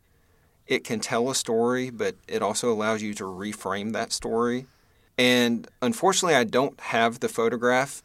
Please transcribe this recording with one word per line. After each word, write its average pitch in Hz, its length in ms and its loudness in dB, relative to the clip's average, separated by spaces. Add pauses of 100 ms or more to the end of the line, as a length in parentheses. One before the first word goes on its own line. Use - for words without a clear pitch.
(680)
It - 180 0
can 113 160 -4
tell 120 300 0
a 131 60 -2
story, 123 540 0
but 104 260 -4 (120)
it 107 140 -4
also 107 320 0
allows 107 280 0
you 107 120 -6
to 104 100 -10
reframe 101 720 -6
that - 180 -4
story. 120 540 -2 (520)
And 123 480 4 (160)
unfortunately, 165 540 2
I 247 80 6
don't 135 380 0
have 113 400 0
the 117 80 0
photograph 123 760 0